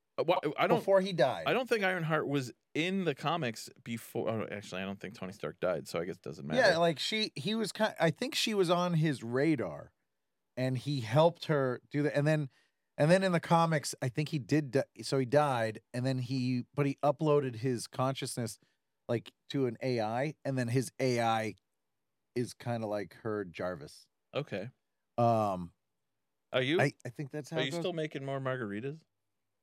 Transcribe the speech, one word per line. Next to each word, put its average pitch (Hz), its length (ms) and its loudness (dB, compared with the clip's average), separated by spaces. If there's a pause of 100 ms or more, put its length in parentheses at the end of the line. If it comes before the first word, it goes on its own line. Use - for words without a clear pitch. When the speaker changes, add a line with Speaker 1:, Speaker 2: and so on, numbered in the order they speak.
(200)
Speaker 1:
uh, 123 60 2
wha-, 185 140 4 (180)
I 170 100 4
don't, 226 100 4
Speaker 2:
before 196 240 4
he 190 100 -2
died. 127 360 2
Speaker 1:
I 156 60 2
don't 240 140 0
think 220 160 2
Ironheart 160 440 0
was 139 260 -2 (220)
in 185 280 0
the 147 120 0
comics 147 540 -4 (140)
before. 117 460 -4
Oh, 110 220 -2
actually, 95 320 -8
I - 20 -6
don't 98 160 -8
think 92 140 -10
Tony 92 180 -10
Stark 78 260 -8
died, 85 280 0
so 85 120 -4
I 85 60 -2
guess 92 100 -6
it - 60 -20
doesn't 69 320 -12
Speaker 2:
Yeah, 254 80 4
Speaker 1:
matter. 180 160 6
Speaker 2:
like, 170 220 2
she, 214 360 -2
he 165 200 -4
was 220 180 -2
ki-, 214 100 0 (160)
I 160 120 4
think 254 240 -4
she - 180 0
was 190 160 4
on 175 240 4
his 151 300 2
radar, 120 680 0 (640)
and 131 220 0
he 139 240 -4
helped 156 440 4
her 135 360 0 (100)
do 147 120 0
that. 143 120 0
And 143 120 2
then, 151 220 0 (500)
and 147 100 6
then 190 140 8
in 190 80 2
the 165 80 2
comics, 165 600 2
I 131 80 0
think 151 200 -2
he 160 80 -4
did 139 340 0
di-, 135 120 2 (180)
so 135 160 -2
he 135 80 2
died, 120 540 2 (140)
and 123 120 -2
then 131 140 0
he, 127 460 -2 (100)
but 143 100 0
he 139 180 -2
uploaded 147 540 2
his 120 300 -2
consciousness, 127 720 -4 (500)
like, 117 220 -2 (180)
to 139 160 0
an 117 160 -4
A 127 200 0
I, 123 340 -2 (100)
and 135 120 -2
then 123 100 0
his 120 320 0
A 127 200 2
I 113 360 0 (800)
is 123 200 -4
kinda 117 340 -6
like 104 360 -4
her 107 200 -2
Jarvis. 87 600 -8 (280)
Speaker 1:
Okay. 123 360 -6 (480)
Speaker 2:
Um, 107 540 2 (840)
Speaker 1:
Are 127 80 2
you, 147 180 2
Speaker 2:
I, 143 140 2 (120)
I 120 40 -8
think 139 220 -10
that's 151 180 -10
how 151 80 -6
Speaker 1:
are - 20 -2
Speaker 2:
it 135 60 0
Speaker 1:
you 135 60 -4
Speaker 2:
goes. 170 100 -4
Speaker 1:
still 180 100 -2
making 156 320 -6
more 139 160 -4
margaritas? 131 600 -4 (640)